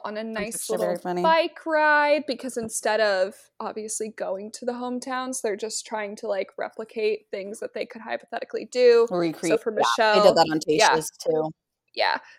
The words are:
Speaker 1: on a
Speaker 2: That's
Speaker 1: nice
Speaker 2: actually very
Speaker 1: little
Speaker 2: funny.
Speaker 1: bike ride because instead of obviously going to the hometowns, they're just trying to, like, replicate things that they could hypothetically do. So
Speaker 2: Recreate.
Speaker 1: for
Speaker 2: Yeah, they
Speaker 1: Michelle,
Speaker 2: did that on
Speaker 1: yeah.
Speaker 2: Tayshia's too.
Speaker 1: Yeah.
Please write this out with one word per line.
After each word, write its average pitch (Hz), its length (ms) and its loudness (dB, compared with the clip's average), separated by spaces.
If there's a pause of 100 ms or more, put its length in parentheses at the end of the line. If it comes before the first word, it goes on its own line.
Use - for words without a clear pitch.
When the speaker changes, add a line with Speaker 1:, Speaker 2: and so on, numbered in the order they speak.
Speaker 1:
on 214 120 -8
a 220 60 -8
Speaker 2:
That's 226 100 -10
Speaker 1:
nice 220 220 -8
Speaker 2:
actually - 220 -6
very 175 200 -2
Speaker 1:
little 175 40 -10
Speaker 2:
funny. 180 220 -4
Speaker 1:
bike 330 420 2
ride 302 640 4
because 262 300 -6
instead 220 440 -2
of 196 340 0 (240)
obviously 220 500 -8
going 196 440 -8
to - 120 -10
the 240 80 -2
hometowns, 254 680 -6
they're 214 160 -2
just 220 300 -8
trying 214 300 -6
to, 226 100 -10
like, 196 300 -4
replicate 220 720 -6
things 202 300 -10
that - 120 -10
they 214 120 -6
could 226 180 -18
hypothetically - 680 -8
do. 240 380 6
So 180 80 -2
Speaker 2:
Recreate. 170 420 0
Speaker 1:
for 233 180 -6
Speaker 2:
Yeah, - 80 4 (280)
they 214 60 6
Speaker 1:
Michelle, 208 100 10
Speaker 2:
did 233 60 6
that 165 160 6
on 156 80 0 (100)
Speaker 1:
yeah. 160 300 6
Speaker 2:
Tayshia's 156 200 -8
too. 156 320 -2 (440)
Speaker 1:
Yeah. 98 240 0 (180)